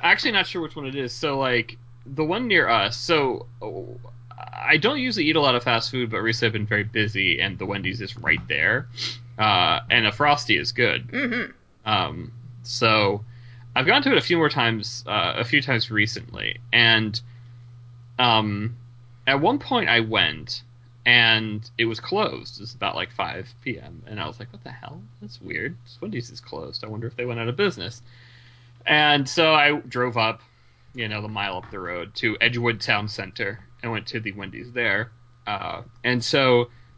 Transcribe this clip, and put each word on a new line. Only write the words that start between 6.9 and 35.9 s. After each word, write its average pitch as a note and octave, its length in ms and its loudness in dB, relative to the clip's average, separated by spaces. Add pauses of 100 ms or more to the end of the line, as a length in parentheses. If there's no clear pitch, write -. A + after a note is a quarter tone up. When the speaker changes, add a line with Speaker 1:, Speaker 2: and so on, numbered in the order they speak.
Speaker 1:
and F#2 180 -2
the F#2+ 80 -6
Wendy's G2 340 -4
is - 160 -10
right D#2+ 300 0
there. F#2+ 400 0 (520)
Uh, F2+ 420 4 (100)
and A2+ 160 4
a G#2 60 2
Frosty C#3+ 440 2
is - 160 -2
good. A#2 360 0
Speaker 2:
Mm-hmm. A#3+ 440 -6 (360)
Speaker 1:
Um, D#3+ 440 -2 (300)
so G#2 640 2 (500)
I've C3 120 2
gone B3+ 160 4
to C4+ 100 2
it G3 60 6
a - 40 6
few E3+ 140 0
more D#3 140 4
times, A2+ 560 -2
uh, F2+ 300 0
a A2+ 80 -2
few D3+ 180 2
times A#2 280 -2
recently, - 680 -4 (140)
and, A2+ 480 4 (960)
um, A2 580 2 (500)
at C#3 140 4
one A3+ 180 2
point A#3 300 -2
I A#2 120 4
went, F#2 600 0 (440)
and A2 600 4 (100)
it A#2 80 2
was A2+ 140 -4
closed. - 580 -4
It G2 40 -14
was A2 120 -14
about, G2 200 -4
like, F2 180 -4
five F2 400 -6 (100)
P - 160 -6
M, D2 280 -18
and G#2 140 -10
I D#2+ 60 -4
was D#2 120 -10
like, - 140 -14
"What - 120 -20
the - 60 -14
hell? - 300 -16 (200)
That's G#3 200 -18
weird. F2+ 360 -8 (240)
Wendy's F#3 300 -8
is - 100 -18
closed. D#2 440 -12
I A2 40 -12
wonder A2 180 -8
if A#2 100 -10
they B2 80 -6
went A#2 160 -6
out A2+ 80 -2
of B2+ 80 -4
business." D3 460 -2 (840)
And D3 420 4
so D#3+ 260 4
I D3 180 6 (160)
drove B2 280 -2
up, A2+ 260 0 (520)
you A#2 140 -6
know, G#2+ 140 -6
the G#2+ 60 -8
mile G2+ 280 -4
up - 140 -12
the G2+ 100 -10
road F2 360 -8
to A2 240 -2
Edgewood A#2 400 0
Town G#2 280 0
Center G2+ 520 -8 (220)
and A#2 100 -6
went G#2 160 -6
to A#2 120 -6
the G#2 120 -6
Wendy's G2+ 400 -12
there. A#2 380 -2 (360)
Uh, F#2 360 -6 (220)